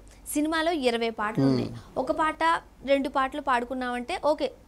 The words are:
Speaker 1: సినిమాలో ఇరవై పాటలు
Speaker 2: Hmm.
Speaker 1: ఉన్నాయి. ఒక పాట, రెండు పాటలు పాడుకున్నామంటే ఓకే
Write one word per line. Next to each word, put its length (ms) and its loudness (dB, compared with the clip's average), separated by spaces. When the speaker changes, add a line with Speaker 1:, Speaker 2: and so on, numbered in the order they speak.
Speaker 1:
సినిమాలో 400 0
ఇరవై 380 0
పాటలు 340 0
Speaker 2:
Hmm. 80 6
Speaker 1:
ఉన్నాయి. 180 -2
ఒక 160 -2
పాట, 320 0
రెండు 220 2
పాటలు 320 -2
పాడుకున్నామంటే 880 -2
ఓకే 260 2